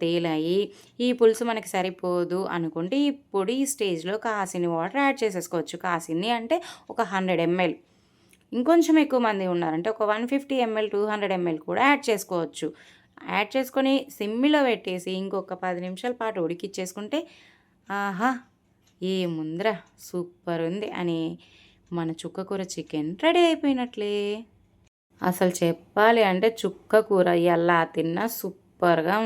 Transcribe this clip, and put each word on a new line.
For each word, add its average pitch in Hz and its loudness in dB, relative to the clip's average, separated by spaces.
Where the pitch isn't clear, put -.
తేలాయి. 170 0
ఈ - 2
పులుసు 226 4
మనకి 214 -4
సరిపోదు 180 -2
అనుకుంటే 170 -4
ఇప్పుడు 196 -4
ఈ - 0
స్టేజ్లో 180 -2
కాసిని 190 -2
వాటర్ 185 0
యాడ్ 269 0
చేసేసుకోవచ్చు. 180 -4
కాసిని 175 -2
అంటే 233 -2
ఒక - -2
హండ్రెడ్ 185 2
ఎంఎల్. 175 2
ఇంకొంచెం 311 6
ఎక్కువ 262 2
మంది 196 0
ఉన్నారంటే 170 0
ఒక - -4
వన్ 226 0
ఫిఫ్టీ 277 0
ఎంఎల్, 214 -2
టూ 202 2
హండ్రెడ్ 202 0
ఎంఎల్ 170 0
కూడా 190 0
యాడ్ 277 2
చేసుకోవచ్చు. 170 -4
యాడ్ 208 0
చేసుకొని 269 0
సిమ్లో 254 2
పెట్టేసి 185 -4
ఇంకొక 190 -6
పది 180 -4
నిమిషాల 185 -6
పాటు 214 -2
ఉడికిచ్చేసుకుంటే 196 -6
ఆహా 202 -2
ఏముందిరా 180 -2
సూపర్ 175 -6
ఉంది 170 -6
అని 170 -2
మన 165 -2
చుక్క 185 -8
కూర 196 -4
చికెన్ 156 -6
రెడీ 339 6
అయిపోయినట్లే. 247 -2
అసలు 180 2
చెప్పాలి 214 4
అంటే 185 2
చుక్క 208 2
కూర 185 4
ఎలా 170 4
తిన్నా 165 -2
సూపర్గా 175 0